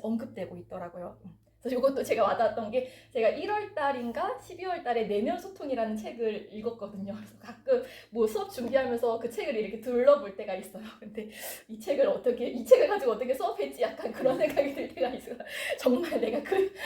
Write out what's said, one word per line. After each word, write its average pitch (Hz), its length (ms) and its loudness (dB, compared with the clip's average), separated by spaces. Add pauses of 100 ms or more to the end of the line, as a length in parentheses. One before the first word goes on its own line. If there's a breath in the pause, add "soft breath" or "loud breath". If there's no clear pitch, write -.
언급되고 214 560 -4
있더라고요. 175 680 -10
음. 170 120 -18 (240)
그래서 254 160 -2
이것도 262 260 4
제가 226 200 4
와닿았던 214 480 2
게, 254 180 0 (220 loud breath)
제가 226 180 4
일월 415 460 -2
달인가 277 640 -2
십이월 359 420 -6
달에 233 260 0
내면 226 300 2
소통이라는 240 600 -4
책을 220 560 -4
읽었거든요. 202 600 -8
그래서 - 240 -14
가끔 - 460 0 (280 loud breath)
뭐 220 140 4
수업 214 240 -2
준비하면서 240 680 0
그 226 100 -4
책을 311 280 -4
이렇게 214 240 -4
둘러볼 254 560 4
때가 190 180 -6
있어요. - 300 -12 (160)
근데 214 280 -10 (380 loud breath)
이 220 100 -12
책을 277 300 2
어떻게, 233 400 0
이 - 160 -4
책을 415 240 10
가지고 381 240 2
어떻게 240 220 0
수업했지, 277 480 -2
약간 233 300 -2
그런 254 260 0
생각이 285 360 2
들 - 220 -6
때가 294 140 0
있어요. - 280 -8 (400 loud breath)
정말 302 440 2
내가 226 220 0
그, 381 300 0 (120)